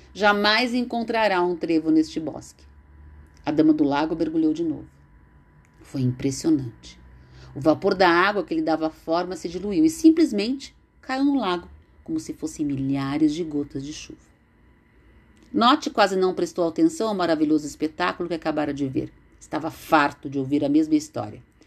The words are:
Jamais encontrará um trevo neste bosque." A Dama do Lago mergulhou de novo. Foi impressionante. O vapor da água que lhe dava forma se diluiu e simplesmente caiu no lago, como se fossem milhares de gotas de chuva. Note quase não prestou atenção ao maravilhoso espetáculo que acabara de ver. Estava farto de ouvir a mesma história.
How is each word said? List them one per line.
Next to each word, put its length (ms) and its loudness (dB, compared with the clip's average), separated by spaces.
Jamais 580 2
encontrará 720 0
um 140 0
trevo 340 0
neste 280 4
bosque." 460 -10
A 60 -2
Dama 220 6
do 120 2
Lago 320 0
mergulhou 360 0
de 120 -4
novo. 240 -6
Foi 200 -8
impressionante. 1000 -2
O 60 -10
vapor 340 0
da 140 4
água 360 2
que 100 -6
lhe 80 -2
dava 280 -2
forma 460 -6
se 120 -12
diluiu 360 0
e 60 4
simplesmente 840 2
caiu 240 -4
no 140 2
lago, 300 -2
como 180 -6
se 120 -10
fossem 320 -8
milhares 680 0
de 100 -4
gotas 400 -6
de 80 -12
chuva. 260 -16
Note 380 2
quase 260 2
não 180 2
prestou 320 -2
atenção 420 2
ao 60 -2
maravilhoso 520 0
espetáculo 640 -4
que 60 -4
acabara 380 -4
de 140 -4
ver. 260 -6
Estava 320 -8
farto 600 -2
de 80 -6
ouvir 260 -2
a 40 0
mesma 260 2
história. 480 -6